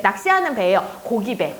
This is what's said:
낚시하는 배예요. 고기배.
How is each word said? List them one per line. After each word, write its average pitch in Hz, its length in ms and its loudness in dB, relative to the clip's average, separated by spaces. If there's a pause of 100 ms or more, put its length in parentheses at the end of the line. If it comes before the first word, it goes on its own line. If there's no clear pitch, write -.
낚시하는 320 540 2
배예요. 190 260 2 (220)
고기배. 202 560 -2